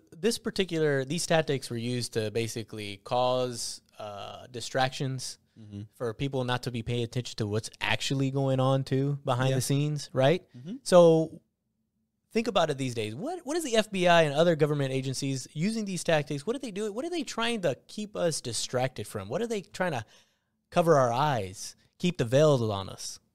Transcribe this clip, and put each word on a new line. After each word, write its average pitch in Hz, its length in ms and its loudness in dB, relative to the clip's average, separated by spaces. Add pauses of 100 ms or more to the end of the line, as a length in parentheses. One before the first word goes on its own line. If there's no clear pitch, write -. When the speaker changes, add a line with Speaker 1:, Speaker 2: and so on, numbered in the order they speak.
(160)
Speaker 1:
this 175 220 0
particular, 160 680 0
these 156 220 -4
tactics 156 440 0
were 120 80 -6
used 120 360 -4
to 107 180 -2
basically 107 720 -6
cause, 127 800 -2 (160)
uh, 104 540 -12
distractions 131 880 -4 (200)
Speaker 2:
Mm-hmm. 104 220 -12 (140)
Speaker 1:
for 117 180 -6
people 135 320 -2
not 123 180 -2
to 123 80 -6
be 117 120 -6
paying 120 200 -2
attention 120 340 -6
to 110 80 -2
what's 104 240 -4 (120)
actually 135 500 0
going 135 300 0
on, 135 240 2
too, 139 400 0
behind 127 240 2
Speaker 2:
Yeah. 135 60 2
Speaker 1:
the 127 60 0
scenes, 143 520 -2
right? 139 280 4 (160)
Speaker 2:
Mm-hmm. 151 260 -12
Speaker 1:
So, 165 580 8 (920)
think 226 160 0
about 185 220 2
it 143 80 -2
these 131 180 -4
days. 107 180 -4
What, 294 320 -8
what 285 120 -2
is 330 80 -2
the 233 100 -2
F 214 160 2
B 180 160 2
I 170 140 8
and 147 120 4
other 165 220 4
government 143 380 0
agencies 135 580 -4
using 214 320 -2
these 190 220 -6
tactics? 151 420 0
What 233 80 -2
are 285 40 -8
they 254 120 -10
doing? 202 220 -6
What 240 100 -6
are 339 60 -4
they 339 140 -4
trying 226 400 -4
to 139 120 0 (120)
keep 208 280 -10
us 170 240 0
distracted 123 640 -4
from? 98 220 -10
What 143 140 -4
are 233 60 -4
they 220 120 -4
trying 180 320 -4
to 117 140 -4 (640)
cover 170 280 4
our 127 140 4
eyes, 117 640 -2 (220)
keep 175 220 -2
the 143 60 2
veil 131 460 4
on 98 160 -4
us? - 320 -12 (160)